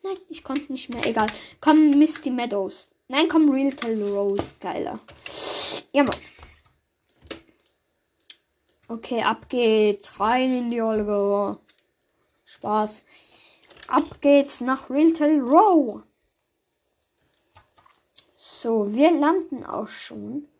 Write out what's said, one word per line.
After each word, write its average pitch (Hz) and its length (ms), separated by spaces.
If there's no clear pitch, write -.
Nein, 381 140
ich - 140
konnte 285 300
nicht 254 200
mehr, 233 140
egal. 220 220
Komm, 311 300
Misty 285 400
Meadows. 233 600
Nein, 294 200
komm, 320 220
Real 269 220
Tell 226 300
Rose, 202 560
geiler. - 400
Ja, 285 100
Mann. 208 140
Okay, 226 340
ab 220 260
geht's, 220 680
rein 254 340
in 240 180
die 233 120
Olga. 208 760
Spaß. 214 600
Ab - 320
geht's 285 400
nach 262 300
Real 302 220
Tell 302 280
Row. 285 640
So, 214 580
wir 294 200
landen 320 520
auch - 220
schon. 226 600